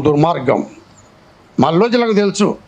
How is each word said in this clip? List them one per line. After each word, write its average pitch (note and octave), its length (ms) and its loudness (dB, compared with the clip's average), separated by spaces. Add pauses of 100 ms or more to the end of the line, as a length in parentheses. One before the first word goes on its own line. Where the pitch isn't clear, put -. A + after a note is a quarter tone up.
దుర్మార్గం. D3 520 0 (1040)
మల్లోజులకు A3 560 0
తెలుసు G3+ 300 0 (160)